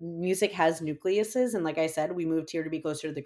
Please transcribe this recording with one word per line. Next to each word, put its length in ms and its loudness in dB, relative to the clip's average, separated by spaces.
music 520 0
has 280 4
nucleuses, 760 0
and 100 0
like 140 0
I 80 4
said, 260 0
we 140 -2
moved 240 0
here 120 -2
to 60 -4
be 120 -4
closer 280 -4
to 60 -6
the 120 -6